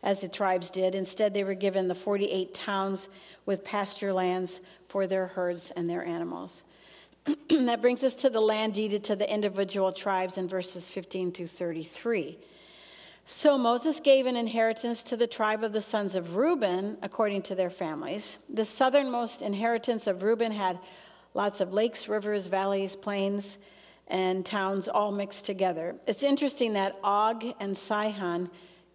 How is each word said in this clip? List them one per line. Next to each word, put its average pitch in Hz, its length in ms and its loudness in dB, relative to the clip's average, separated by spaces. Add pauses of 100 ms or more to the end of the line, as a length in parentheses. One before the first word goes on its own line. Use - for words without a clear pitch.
as 196 180 0
the 185 60 -6
tribes 185 420 0
did. 185 260 0
Instead, 196 380 0
they 202 100 0
were 190 120 -2
given 190 320 2
the 180 80 0
forty-eight 196 580 0
towns 196 560 -4 (360)
with 196 180 -2
pasture 196 500 -2
lands 185 480 0 (260)
for 196 200 0
their 185 200 0
herds 180 440 -4
and 170 180 -2
their 175 160 -2
animals. 170 580 -6 (640)
<clears throat> - 240 -2
That 240 320 4
brings 247 220 4
us 254 120 2
to 269 140 4
the 226 100 2
land 214 360 2
deeded 208 300 0
to 214 100 0
the 202 180 0
individual 196 580 0
tribes 185 460 -2
in 185 100 -2
verses 180 400 -6
fifteen 180 440 -4
through 175 160 -8
thirty-three. 165 920 -4 (880)
So 285 320 4
Moses 247 420 2
gave 269 280 6
an 254 80 0
inheritance 226 680 0
to 240 140 -4
the 233 100 4
tribe 220 360 0
of 214 100 -2
the 214 80 0
sons 202 340 -2
of 170 200 -4
Reuben, 208 680 2
according 202 420 0
to 196 120 -6
their 185 140 2
families. 170 680 -6 (100)
The 220 180 -2
southernmost 254 760 2
inheritance 220 640 -2
of 185 160 -2
Reuben 220 300 2
had 185 280 -2 (540)
lots 202 280 0
of 185 120 -2
lakes, 226 340 0
rivers, 208 400 0
valleys, 196 480 0
plains, 202 640 -2 (500)
and 185 360 0
towns 196 440 -2
all 208 240 2
mixed 202 340 -6
together. 180 500 -2 (120)
It's 220 160 0
interesting 277 500 2
that 196 300 0
Og 220 560 2
and 196 180 -4
Sihon 196 720 -2 (460)